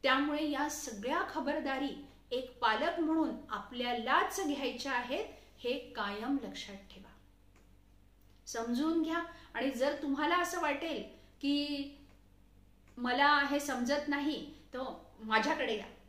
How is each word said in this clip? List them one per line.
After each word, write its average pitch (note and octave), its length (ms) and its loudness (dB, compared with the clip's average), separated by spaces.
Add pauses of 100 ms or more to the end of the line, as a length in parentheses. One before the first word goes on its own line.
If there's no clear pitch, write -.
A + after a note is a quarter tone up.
त्यामुळे D4 460 4
या C#4+ 200 0
सगळ्या B3+ 600 -4
खबरदारी C#4 760 -2 (260)
एक B3+ 280 -6
पालक B3+ 400 2
म्हणून D#4+ 300 4 (200)
आपल्यालाच B3 960 0
घ्यायच्या C4+ 440 -2
आहेत, C4 340 -2 (320)
हे A#3+ 160 -2
कायम A3 680 -2
लक्षात G3+ 320 -10
ठेवा, - 360 -18 (1300)
समजून C4 560 0
घ्या. E4 220 0 (300)
आणि B3+ 180 0
जर C4+ 300 2
तुम्हाला D4+ 360 2
असं F4 240 0
वाटेल D4 420 -2 (380)
की C#4+ 560 0 (1000)
"मला C#4+ 420 6 (100)
हे C#4+ 100 2
समजत C#4+ 480 0
नाही," C#4+ 460 -2 (200)
तर B3+ 60 -4 (400)
माझ्याकडे A3+ 580 2
या G3 80 -6 (240)